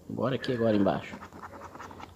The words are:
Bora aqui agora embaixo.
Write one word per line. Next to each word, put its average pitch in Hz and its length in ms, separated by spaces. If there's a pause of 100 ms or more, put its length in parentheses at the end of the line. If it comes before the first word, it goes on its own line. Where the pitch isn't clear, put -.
Bora 110 280
aqui 131 160
agora 113 240
embaixo. 95 400 (1000)